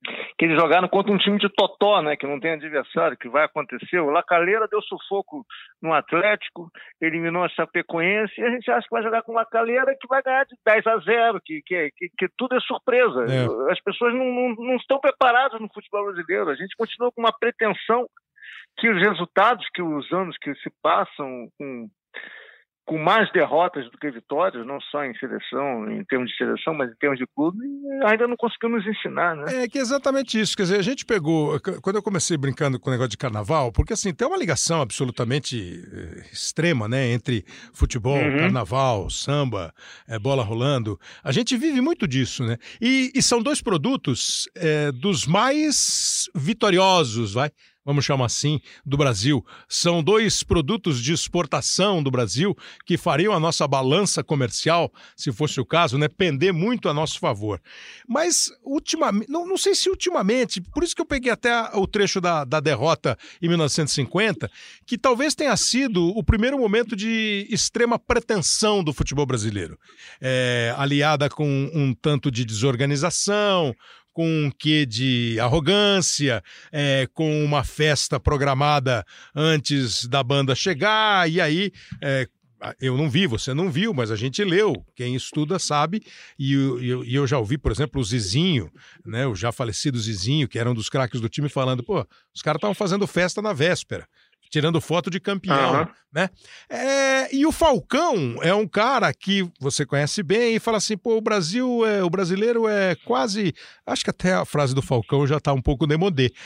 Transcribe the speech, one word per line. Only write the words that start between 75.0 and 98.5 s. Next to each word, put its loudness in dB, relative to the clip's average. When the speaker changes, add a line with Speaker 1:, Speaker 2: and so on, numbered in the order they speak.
Speaker 2:
arrogância, 2
é, 0
com 0
uma 2
festa 0
programada 2
antes 0
da 2
banda 0
chegar, 2
e 0
aí, 0
é, 0
eu 0
não 2
vi, 2
você -4
não -2
viu, -2
mas -2
a -2
gente -4
leu, 2
quem -4
estuda -4
sabe, 0
e 0
eu, 0
e -4
eu, -2
e -4
eu 2
já 2
ouvi, -2
por -2
exemplo, -2
o 0
Zizinho, 0
né, -4
o -2
já -2
falecido -4
Zizinho, -2
que -8
era 0
um 0
dos -6
craques -4
do -2
time, -4
falando, -2
"Pô, -2
os -14
caras -2
tavam -2
fazendo -2
festa -2
na -2
véspera, -2
tirando 2
foto -2
de -6
campeão", 0
Speaker 1:
Aham. 0
Speaker 2:
né? 0
É, 0
e 2
o 4
Falcão 2
é 4